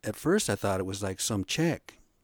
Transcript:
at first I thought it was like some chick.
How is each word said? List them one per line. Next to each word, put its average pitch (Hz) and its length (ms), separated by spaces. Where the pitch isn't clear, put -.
at 107 120
first 185 360
I 101 40
thought 98 240
it 92 60
was 98 160
like 95 180
some 101 260
chick. - 520